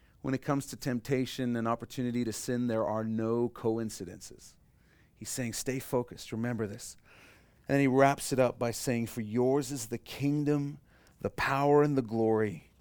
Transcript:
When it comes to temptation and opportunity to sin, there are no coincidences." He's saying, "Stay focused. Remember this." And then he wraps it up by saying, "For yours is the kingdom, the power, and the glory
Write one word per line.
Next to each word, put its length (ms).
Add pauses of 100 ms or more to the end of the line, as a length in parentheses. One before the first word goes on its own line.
(220)
When 120
it 80
comes 240
to 100
temptation 800
and 140
opportunity 560
to 80
sin, 340
there 180
are 200
no 440
coincidences." 1080 (600)
He's 140
saying, 240
"Stay 260
focused. 540
Remember 340
this." 300 (720)
And 60
then 60
he 60
wraps 460
it 80
up 180
by 140
saying, 340
"For 140
yours 500
is 160
the 120
kingdom, 800 (420)
the 100
power, 520
and 140
the 60
glory 800